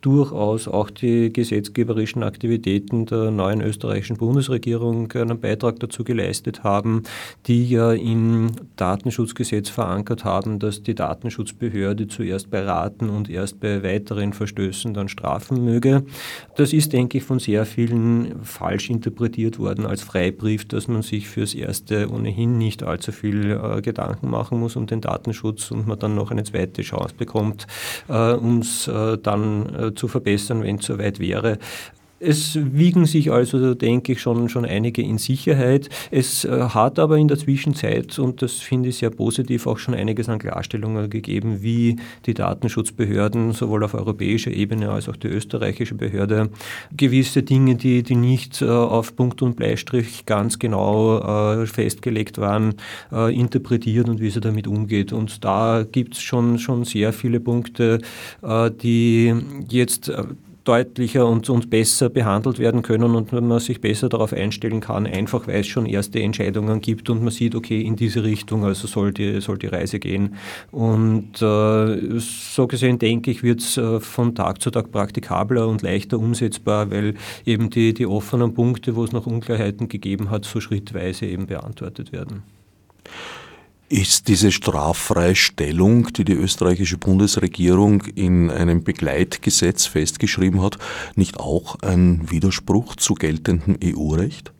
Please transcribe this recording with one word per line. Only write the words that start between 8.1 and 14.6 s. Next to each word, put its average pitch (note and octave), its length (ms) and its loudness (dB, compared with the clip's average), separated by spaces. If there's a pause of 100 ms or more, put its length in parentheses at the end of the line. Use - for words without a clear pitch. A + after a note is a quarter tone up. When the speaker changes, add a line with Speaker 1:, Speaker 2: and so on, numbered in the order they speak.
Speaker 1:
Datenschutzgesetz G#2 920 -2
verankert G#2 520 -4
haben, G2+ 360 -2
dass G#2 240 -4
die A2+ 120 -2
Datenschutzbehörde G#2 1120 -4
zuerst G2 420 -6
beraten G2 580 -2
und G#2 220 -4
erst F#2 280 -6
bei G2+ 240 -2
weiteren G2+ 520 -2
Verstößen G#2 580 -4